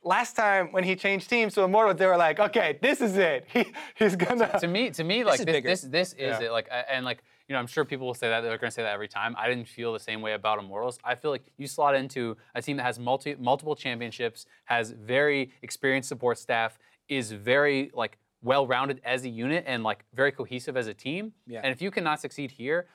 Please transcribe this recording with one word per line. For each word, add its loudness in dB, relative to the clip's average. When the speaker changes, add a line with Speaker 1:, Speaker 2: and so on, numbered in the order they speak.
Speaker 1:
last 0
time 2
when 2
he 2
changed 0
teams 2
to 4
Immortal, 6
they 4
were 6
like, 4
"Okay, 2
this 2
is 2
it. 2
<laughs> -18
He, 0
he's 4
gonna" 2
Speaker 2:
To, 2
to -2
me, 0
to -8
me, 0
Speaker 3:
This 2
Speaker 2:
like, 4
Speaker 3:
is -2
Speaker 2:
this, 2
Speaker 3:
bigger. 0
Speaker 2:
this, 2
this -2
is -20
Speaker 1:
Yeah. -2
Speaker 2:
it. -2
Like, -2
I, -4
and, -2
like, -6
you -6
know, 0
I'm -4
sure 0
people -6
will -4
say -2
that, 2
they're -2
gonna -4
say -6
that -2
every -6
time. -4
I -2
didn't -4
feel -6
the -6
same -8
way -4
about 0
Immortals. -6
I 0
feel -4
like -6
you -12
slot 2
into -4
a -4
team -4
that -4
has -2
multi-, -4
multiple 0
championships, -6
has 0
very 0
experienced -2
support 0
staff, -2
is -4
very, 2
like, -4
well-rounded 2
as -2
a -6
unit -2
and, -2
like, -2
very 2
cohesive -8
as -2
a -8
team. -8
Speaker 3:
Yeah. -12
Speaker 2:
And 0
if -8
you -4
cannot -2
succeed -10
here, -4